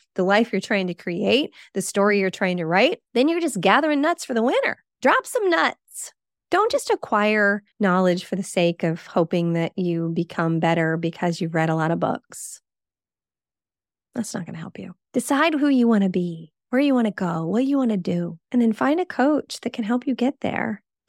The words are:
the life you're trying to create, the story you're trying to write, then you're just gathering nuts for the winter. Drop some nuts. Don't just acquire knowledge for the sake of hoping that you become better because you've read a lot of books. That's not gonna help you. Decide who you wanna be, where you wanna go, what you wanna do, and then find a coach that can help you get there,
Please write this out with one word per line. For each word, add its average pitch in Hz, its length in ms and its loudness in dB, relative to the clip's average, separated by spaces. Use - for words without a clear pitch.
the 185 100 0
life 208 260 2
you're 196 100 -2
trying 196 260 -2
to 175 80 -4
create, 196 600 -2
the 196 80 -4
story 202 360 2
you're 190 120 0
trying 180 260 -2
to 175 100 -4
write, 196 340 2
then 254 160 2
you're 339 100 0
just 302 220 -2
gathering 277 400 4
nuts 339 240 0
for 254 100 -6
the 226 80 0
winter. 392 400 0
Drop 381 240 2
some 415 240 0
nuts. - 640 -2
Don't 415 220 2
just - 180 -2
acquire 208 720 2
knowledge 185 460 2
for - 100 -6
the 190 80 -4
sake 175 400 0
of 165 260 -2
hoping 170 440 0
that 170 240 -2
you 170 320 -2
become 165 500 -2
better 165 380 0
because 165 440 -4
you've 165 140 -4
read 160 160 2
a 160 60 0
lot 160 140 0
of 170 100 -2
books. - 600 -8
That's 233 200 -6
not 185 120 -6
gonna 165 120 -12
help 160 200 -14
you. 185 160 -14
Decide 294 420 0
who 285 140 0
you 254 180 4
wanna 202 240 4
be, 170 440 -6
where 254 120 2
you 277 120 2
wanna 233 180 2
go, 170 340 -4
what 214 200 0
you 277 100 0
wanna 233 220 0
do, 175 400 -4
and 247 100 2
then 226 120 4
find 269 260 0
a 359 80 -2
coach - 540 0
that - 140 -6
can 233 100 -4
help 240 220 -2
you 269 80 0
get 247 260 -2
there, - 420 -4